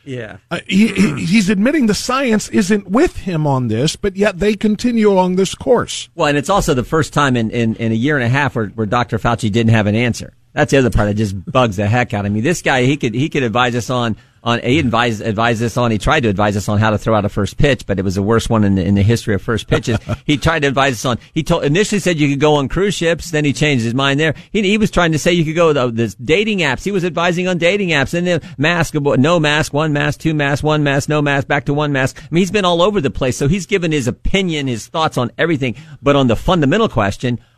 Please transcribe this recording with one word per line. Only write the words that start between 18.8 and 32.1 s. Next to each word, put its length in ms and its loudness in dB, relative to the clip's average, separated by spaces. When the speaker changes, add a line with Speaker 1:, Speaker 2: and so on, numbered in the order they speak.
Speaker 1:
in 120 2
the 80 4
history 320 2
of 60 -4
first 260 -4
pitches. 360 -2
Speaker 2:
<laughs> 40 -18
Speaker 1:
He 120 2
tried 260 0
to 40 2
advise 260 2
us 120 -6
on, 140 -2
he 100 -2
told, 200 0
initially 360 2
said 180 0
you 120 2
could 100 -2
go 160 4
on 140 0
cruise 260 -2
ships, 340 -4
then 160 -2
he 80 2
changed 320 0
his 80 -2
mind 260 0
there. 140 0
He, 120 0
he 160 2
was 100 2
trying 220 2
to 80 0
say 120 0
you 140 2
could 100 -4
go 160 4
to 200 0
the 320 -2
dating 360 0
apps. 240 -2
He 80 -4
was 140 -2
advising 420 -2
on 120 0
dating 300 2
apps, 260 0
and 100 -2
then 160 0
mask, 380 0
no 440 2
mask, 340 0
one 200 0
mask, 280 -2
two 120 0
mask, 300 -2
one 200 2
mask, 240 0
no 140 0
mask, 260 0
back 180 -2
to 80 -2
one 180 -2
mask. 280 -2